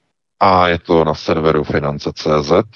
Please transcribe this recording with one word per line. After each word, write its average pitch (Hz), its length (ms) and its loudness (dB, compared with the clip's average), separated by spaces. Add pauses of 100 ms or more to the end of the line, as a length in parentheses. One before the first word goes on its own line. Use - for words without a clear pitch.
(400)
A 92 280 4
je 85 100 0
to 82 260 2
na 76 100 -2
serveru 76 500 -2
Finance 71 500 -4
C 76 280 -2
Z, 69 100 -4
eh, 113 120 4 (120)